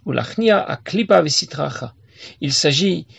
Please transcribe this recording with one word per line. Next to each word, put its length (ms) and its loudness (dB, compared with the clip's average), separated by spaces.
ou 80 -4
Lachnia, 480 2
Aklipa, 640 2
Vesitracha. 720 -4
Il 100 -4
s'agit 540 2